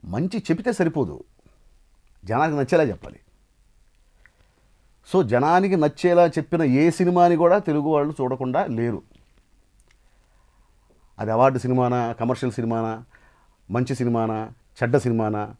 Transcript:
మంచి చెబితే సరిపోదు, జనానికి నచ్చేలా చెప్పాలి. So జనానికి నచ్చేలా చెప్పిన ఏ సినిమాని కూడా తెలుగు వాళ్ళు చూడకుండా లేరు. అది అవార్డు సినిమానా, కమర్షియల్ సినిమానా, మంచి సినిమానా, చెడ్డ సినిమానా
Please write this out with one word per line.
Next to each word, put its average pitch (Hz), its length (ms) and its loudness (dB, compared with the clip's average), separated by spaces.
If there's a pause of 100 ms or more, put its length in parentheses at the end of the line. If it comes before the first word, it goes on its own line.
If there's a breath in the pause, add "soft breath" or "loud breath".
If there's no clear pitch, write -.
మంచి 156 340 -6
చెబితే 185 340 -4
సరిపోదు, 151 520 -4 (1000)
జనానికి 143 340 0
నచ్చేలా 151 260 2
చెప్పాలి. - 360 -8 (1900)
So 190 80 4
జనానికి 165 540 2
నచ్చేలా 175 500 4
చెప్పిన 165 360 -2
ఏ 143 280 4
సినిమాని 175 460 4
కూడా 175 220 4
తెలుగు 151 300 -2
వాళ్ళు 147 320 0
చూడకుండా 131 460 -2
లేరు. 117 360 -4 (2250)
అది 107 140 -4
అవార్డు 127 260 2
సినిమానా, 123 540 -2
కమర్షియల్ 120 400 -4
సినిమానా, 113 520 -4 (680 soft breath)
మంచి 123 240 -2
సినిమానా, 113 580 -2 (300)
చెడ్డ 123 140 2
సినిమానా 110 640 -2